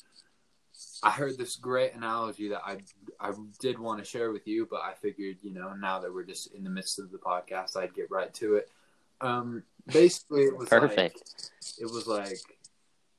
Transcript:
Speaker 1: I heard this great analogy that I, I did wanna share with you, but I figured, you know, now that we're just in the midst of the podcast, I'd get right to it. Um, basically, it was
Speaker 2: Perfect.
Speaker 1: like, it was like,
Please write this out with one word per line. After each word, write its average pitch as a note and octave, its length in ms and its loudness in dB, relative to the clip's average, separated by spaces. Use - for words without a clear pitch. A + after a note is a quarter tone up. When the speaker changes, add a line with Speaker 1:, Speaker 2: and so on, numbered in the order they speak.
Speaker 1:
I G#2+ 100 6
heard C3+ 260 -2
this A#2+ 180 -6
great B2+ 380 0
analogy A2+ 560 -4
that G2 140 -6
I, G2 140 -8
I G2+ 120 -2
did B2 200 0
wanna A2 260 -4
share A#2 280 -2
with G#2 140 -6
you, A2 240 0
but F#2 120 -4
I F#2 180 -6
figured, G2 420 -4
you G2+ 100 -10
know, F#2 200 -10
now G2 280 -2
that F2+ 120 -6
we're F#2 120 -6
just - 280 -12
in G2 100 -12
the F#2+ 80 -6
midst F#2+ 280 -4
of G2 120 -10
the F#2+ 80 -12
podcast, F#2 580 -4
I'd F#2 180 -4
get F2+ 160 -6
right F#2+ 240 -2
to G#2 220 2
it. G2+ 140 0
Um, A#2+ 440 -4
basically, D3+ 580 6
it C3+ 120 4
was B2 120 -6
Speaker 2:
Perfect. A#2 480 6
Speaker 1:
like, - 640 -16
it A2+ 120 -6
was A#2 140 -6
like, G2 320 -4